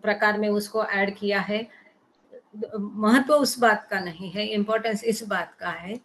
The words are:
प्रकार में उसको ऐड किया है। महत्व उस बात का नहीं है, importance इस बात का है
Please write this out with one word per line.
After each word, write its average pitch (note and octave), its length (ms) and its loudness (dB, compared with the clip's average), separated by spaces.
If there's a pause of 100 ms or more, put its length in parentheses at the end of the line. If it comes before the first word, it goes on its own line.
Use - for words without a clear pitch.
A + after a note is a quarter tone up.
प्रकार G#3 360 2
में G#3 100 0
उसको G#3 360 0
ऐड G3 300 0
किया G3+ 240 0
है। G#3 280 -4 (1120)
महत्व G#3+ 540 4
उस C4 260 2
बात G#3+ 300 4
का G3 100 -2
नहीं F3 320 -10
है, G#3 160 -4
importance G#3+ 560 -2
इस A3+ 200 -2
बात F#3+ 360 -4
का F3 100 -6
है F3+ 360 -10